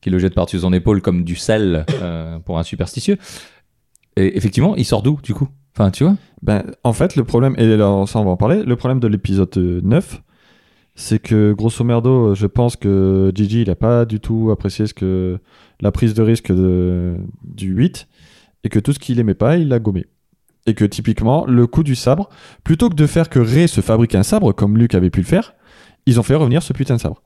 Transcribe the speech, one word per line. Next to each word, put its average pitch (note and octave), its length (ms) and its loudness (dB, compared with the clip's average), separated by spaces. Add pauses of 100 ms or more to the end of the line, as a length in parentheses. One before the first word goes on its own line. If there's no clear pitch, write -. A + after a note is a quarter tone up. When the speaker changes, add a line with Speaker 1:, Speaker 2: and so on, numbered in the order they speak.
Speaker 1:
qu'il F#2 120 -2
le F#2 60 2
jette F2+ 160 0
par-dessus G#2 240 -2
son F2+ 120 0
épaule F#2 300 0
comme F2+ 220 -2
du E2+ 120 -6
sel, F2+ 520 -2 (160)
euh, E2 340 -8
pour E2+ 220 -6
un E2+ 40 -2
superstitieux. A#2+ 540 -4 (960)
Et G2 220 0
effectivement, A#2 380 0
il - 100 -2
sort G#2 160 -2
d'où, C#3 220 0
du A2 100 -6
coup ? C#3 140 -4 (280)
Enfin, G2+ 140 2
tu F#2+ 140 -2
vois ? F#3+ 120 4 (280)
Speaker 2:
Ben, G#2 180 0 (220)
en A#2+ 100 0
fait, D3 220 -2
le C3+ 80 0
problème, B2 340 0
et A2+ 80 4 (120)
là, G2+ 280 2
ça, A2 140 -4
on G#2 60 0
va F#2 60 0
en F2+ 60 -2
parler, C#3 260 0
le B2 120 0
problème B2+ 240 -2
de A#2 80 0
l'épisode, G2 500 0
euh, F2+ 260 -2
neuf, B2 380 -2 (800)
c'est G#2+ 200 -2
que, G#2+ 340 2
grosso A2+ 300 -2
merdo, A#2 500 2
je G2+ 140 -2
pense A#2+ 280 0
que F#2+ 600 2
Gigi, G#2 260 0
il A2+ 80 -2
a F2+ 60 -2
pas A#2+ 300 0
du A2 140 -6
tout A2+ 320 -2
apprécié G2+ 360 -4
ce - 80 -10
que, F#2 420 -4 (420)
la G2+ 120 0
prise A2 240 0
de A2+ 80 2
risque A2+ 280 0
de, F2+ 640 0 (300)
du - 240 -12
huit, A2+ 400 -2 (560)
et A2+ 60 -4
que G#2+ 100 2
tout C#3+ 140 2
ce C#3 40 -4
qu'il A#2+ 220 -2
aimait A2 160 2
pas, C3+ 220 2
il E3 100 2
l'a B2+ 100 2
gommé. G#2 300 -2 (580)
Et A2 80 2
que, G#2+ 120 2
typiquement, A2+ 600 0
le A#2+ 220 4
coup E3 160 0
du C#3+ 100 -2
sabre, D3 360 -2 (340)
plutôt F#3+ 260 2
que F3 60 -4
de D3+ 100 4
faire E3 240 0
que - 80 0
Rey B2+ 300 4
se - 140 0
fabrique A2+ 340 2
un F#2+ 80 4
sabre, A#2 300 2
comme G#2 220 0
Luke A2+ 200 2
avait F2+ 160 2
pu - 80 0
le F2+ 80 -2
faire, - 260 0 (540)
ils A#2+ 120 4
ont A2+ 40 0
fait C3+ 100 0
revenir D3 300 0
ce - 100 -6
putain C3 220 -2
de A#2 60 0
sabre. - 240 -8